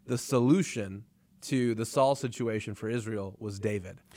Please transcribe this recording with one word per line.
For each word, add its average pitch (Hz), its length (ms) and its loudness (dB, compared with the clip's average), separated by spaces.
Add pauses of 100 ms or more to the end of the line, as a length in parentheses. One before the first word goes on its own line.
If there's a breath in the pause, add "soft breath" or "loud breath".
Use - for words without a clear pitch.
the 120 120 0
solution 120 840 2 (380)
to 120 320 2
the 113 100 -2
Saul 135 300 4
situation 113 580 -4
for 107 160 -6
Israel 107 520 -4
was 104 180 -8
David. 101 420 -4 (160 loud breath)